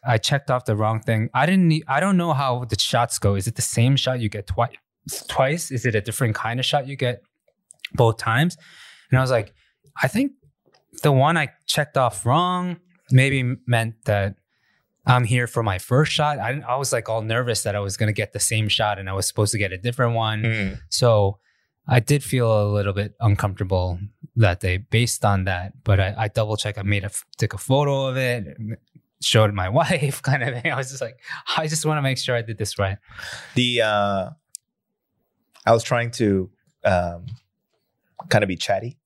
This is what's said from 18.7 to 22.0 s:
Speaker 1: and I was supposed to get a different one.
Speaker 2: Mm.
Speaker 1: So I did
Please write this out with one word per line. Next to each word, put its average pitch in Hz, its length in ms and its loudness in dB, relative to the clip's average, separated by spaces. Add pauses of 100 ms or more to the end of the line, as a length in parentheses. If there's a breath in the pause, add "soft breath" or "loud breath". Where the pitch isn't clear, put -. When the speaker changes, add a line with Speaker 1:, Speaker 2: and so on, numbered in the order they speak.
Speaker 1:
and 95 100 -10
I 95 40 -6
was 95 140 -2
supposed 104 260 0
to 113 40 -4
get 98 140 -2
a 95 60 -8
different 120 380 -2
one. 110 280 -2
Speaker 2:
Mm. 107 360 -2 (100)
Speaker 1:
So 104 500 2 (480)
I 123 120 4
did 143 240 0